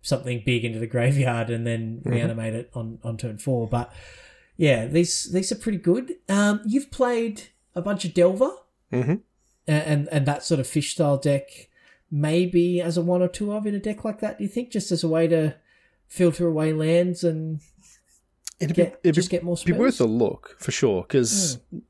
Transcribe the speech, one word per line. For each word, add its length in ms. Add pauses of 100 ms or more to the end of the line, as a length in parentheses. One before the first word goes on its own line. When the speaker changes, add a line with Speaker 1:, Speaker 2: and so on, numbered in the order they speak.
Speaker 1:
something 440
big 200
into 140
the 80
graveyard 600
and 160
then 340
Speaker 2:
Mm-hmm. 100
Speaker 1:
reanimate 440
it 200
on, 300
on 140
turn 200
four. 300
But 240 (680)
yeah, 280
these, 460
these 200
are 40
pretty 220
good. 380 (140)
Um, 360
you've 260
played 520 (300)
a 80
bunch 240
of 80
Delver 380 (400)
Speaker 2:
Mm-hmm. 240 (520)
Speaker 1:
a-, 40
and, 400
and 140
that 180
sort 160
of 80
fish 260
style 240
deck, 520 (420)
maybe 680
as 160
a 40
one 200
or 60
two 260
of 140
in 80
a 40
deck 240
like 160
that, 200
do 40
you 60
think, 220
just 200
as 120
a 40
way 200
to 280 (520)
filter 400
away 260
lands 500
and 360 (1000)
Speaker 2:
It'd 160
Speaker 1:
get, 280
Speaker 2:
be, 60
it'd 60
Speaker 1:
just 140
Speaker 2:
be, 80
Speaker 1:
get 60
more 120 (100)
Speaker 2:
be 80
worth 220
Speaker 1:
spells? 140
Speaker 2:
a 40
look, 460
for 120
sure, 320
'cause, 560 (140)
Speaker 1:
Mm. 160